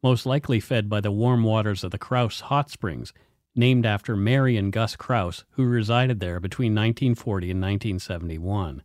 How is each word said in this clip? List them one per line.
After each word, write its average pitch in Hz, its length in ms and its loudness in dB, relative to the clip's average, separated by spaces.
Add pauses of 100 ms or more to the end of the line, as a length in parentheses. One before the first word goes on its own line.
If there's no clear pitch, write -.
most 127 220 2
likely 127 360 0
fed 110 280 -2
by 107 120 0
the 104 100 -2
warm 117 320 2
waters 107 420 2
of 90 60 -6
the 104 80 -8
Crouse 123 420 -2
Hot 143 300 -2
Springs, 78 420 -8 (420)
named 123 300 4
after 107 320 0
Mary 123 400 2
and 98 160 0
Gus 110 240 -2
Crouse, 98 560 -2
who 135 120 0
resided 120 560 2
there 90 180 -4
between 107 360 -2
nineteen 113 400 2
forty 95 360 -4
and 92 100 -2
nineteen 98 380 -2
seventy-one. 85 880 -6